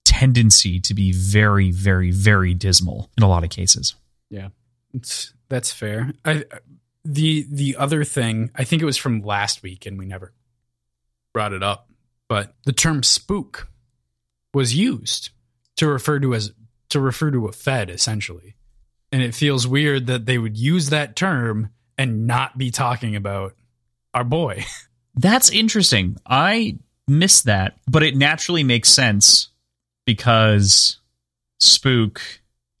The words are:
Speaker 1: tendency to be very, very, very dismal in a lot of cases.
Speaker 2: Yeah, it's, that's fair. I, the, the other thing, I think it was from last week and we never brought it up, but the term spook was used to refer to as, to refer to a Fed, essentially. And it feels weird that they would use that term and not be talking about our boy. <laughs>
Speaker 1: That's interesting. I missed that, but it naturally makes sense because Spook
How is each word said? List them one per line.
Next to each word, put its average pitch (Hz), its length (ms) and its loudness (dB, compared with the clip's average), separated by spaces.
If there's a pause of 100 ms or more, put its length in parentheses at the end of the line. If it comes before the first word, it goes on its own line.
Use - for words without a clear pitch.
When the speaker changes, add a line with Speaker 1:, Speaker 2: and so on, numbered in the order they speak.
Speaker 1:
tendency 110 720 4
to 98 140 -4
be 95 180 0
very, 98 600 2
very, 92 400 2
very 98 420 4
dismal 90 640 -2
in 110 60 4
a 101 40 6
lot 87 160 2
of 87 60 -4
cases. - 460 -4 (340)
Speaker 2:
Yeah, 98 200 -14 (440)
it's, - 400 -12 (160)
that's 127 220 -6
fair. 110 420 -6 (100)
I, 156 220 -2 (580)
the, 151 460 0
the 139 280 -4
other 147 260 -2
thing, 113 520 -4
I 131 80 -4
think 156 180 -2
it 165 40 -2
was 139 120 -4
from 113 240 -4
last 101 420 -4
week 92 220 -18
and 98 120 -12
we 95 80 -12
never 95 260 -16 (1000)
brought 104 200 -4
it 95 100 -8
up, 101 260 -6 (400)
but 101 240 -2 (120)
the 139 80 -2
term 151 300 -2
spook - 640 -4 (840)
was 127 220 -2
used 175 540 -4 (480)
to 156 100 0
refer 143 320 -2
to 127 160 0
as, 107 160 -6 (380)
to 147 100 -2
refer 135 320 -2
to 120 160 -2
a - 40 -8
Fed, 120 380 -4
essentially. 98 680 -8 (560)
And 131 100 0
it 120 120 -2
feels 139 340 0
weird 139 400 0
that 123 180 -4
they 127 120 0
would 113 200 -4
use 143 320 0
that 147 260 -4
term 117 560 -2 (260)
and 113 300 -2
not 127 300 -2
be 131 120 -4
talking 117 460 -4
about 98 400 -6 (580)
our 123 100 -2
boy. 127 420 -4 (240)
<laughs> - 260 -20
Speaker 1:
That's 226 340 4
interesting. 190 760 0
I 196 520 0 (300)
missed 165 380 4
that, 98 320 0 (100)
but 139 160 2
it 139 120 0
naturally 151 480 0
makes 120 260 2
sense - 600 4 (560)
because 107 920 2 (600)
Spook 120 640 4 (580)